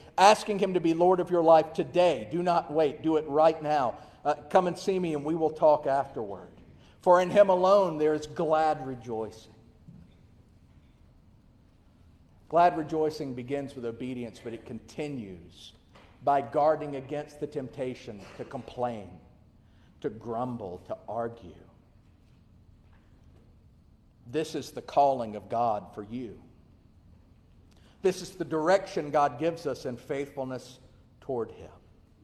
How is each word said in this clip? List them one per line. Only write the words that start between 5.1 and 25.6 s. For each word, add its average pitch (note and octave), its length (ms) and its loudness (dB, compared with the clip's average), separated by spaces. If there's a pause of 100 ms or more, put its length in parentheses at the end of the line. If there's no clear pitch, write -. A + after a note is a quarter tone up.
and C#3+ 100 -6
we D3+ 100 -2
will D#3+ 160 0
talk D3+ 380 2
afterward. A2+ 600 -4 (500)
For F3+ 220 6
in F3+ 80 0
him G3 180 8
alone F#3 500 4
there D3+ 180 2
is D3+ 120 -8
glad D#3 580 0
rejoicing. A#2 680 -10 (3000)
Glad E3+ 280 4
rejoicing D#3 560 -4
begins C3 420 -8
with B2 100 -10
obedience, A#2+ 580 -8
but A#2 80 -10
it A2+ 140 -14
continues A2 1080 -12 (520)
by C#3 180 2
guarding D3 540 0
against D3 440 -10
the D3 80 -6
temptation B2+ 720 -10 (180)
to C3 60 -12
complain, A#2+ 640 -8 (920)
to D3 80 -6
grumble, A2+ 800 -8
to A#2 100 -8 (100)
argue. A2 460 -8 (2750)
This D3+ 260 -4
is C3+ 160 -8
the B2 100 -12
calling C3 540 0
of G2 120 -12
God G#2+ 460 -2